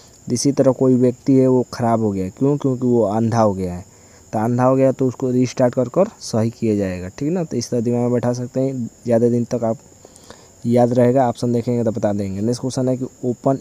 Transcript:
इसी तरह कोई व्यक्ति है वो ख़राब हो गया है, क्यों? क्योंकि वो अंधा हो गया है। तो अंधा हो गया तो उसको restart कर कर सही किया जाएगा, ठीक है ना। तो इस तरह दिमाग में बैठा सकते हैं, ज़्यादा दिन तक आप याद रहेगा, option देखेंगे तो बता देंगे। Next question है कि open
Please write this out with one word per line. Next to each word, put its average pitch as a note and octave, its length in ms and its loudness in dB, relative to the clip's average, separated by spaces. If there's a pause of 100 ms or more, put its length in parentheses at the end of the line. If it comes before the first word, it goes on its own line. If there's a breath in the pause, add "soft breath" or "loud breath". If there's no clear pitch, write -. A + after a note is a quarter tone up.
(260 loud breath)
इसी B2+ 260 -2
तरह C3 220 2
कोई C3 200 2
व्यक्ति B2 400 2
है C3 140 4
वो B2+ 240 2
ख़राब A#2 280 0
हो A2 100 0
गया F#2+ 140 -2
है, F#2 60 -6
क्यों? C#3 260 0
क्योंकि B2+ 300 -2
वो A#2+ 180 4
अंधा A2+ 360 0
हो G#2+ 140 4
गया F#2 200 -4
है। F2+ 120 -12 (460 loud breath)
तो A2 60 -2
अंधा B2 260 0
हो C3 120 4
गया C3+ 160 2
तो C3 160 -2
उसको B2+ 220 -4
restart B2 440 0
कर B2 140 -2
कर F#3 200 0 (140)
सही A2+ 280 -2
किया A2 260 -2
जाएगा, F#2 320 -4
ठीक - 140 -12
है D3+ 120 -2
ना। F3+ 100 -4
तो C3+ 120 -8
इस A#2+ 140 -6
तरह B2 100 -2
दिमाग A#2+ 200 0
में A#2+ 120 0
बैठा B2 200 -2
सकते B2 280 -6
हैं, C3 280 -4 (160)
ज़्यादा A#2 240 2
दिन A#2+ 160 0
तक A2+ 200 -6
आप A2+ 140 -2 (840 loud breath)
याद A#2+ 280 4
रहेगा, B2 360 4
option A#2+ 240 -2
देखेंगे A#2+ 320 0
तो A2 80 0
बता G#2 200 -2
देंगे। G2 280 -4
Next A#2+ 200 -2
question B2+ 280 -4
है C3 80 0
कि B2+ 100 -6 (180)
open C3 360 -2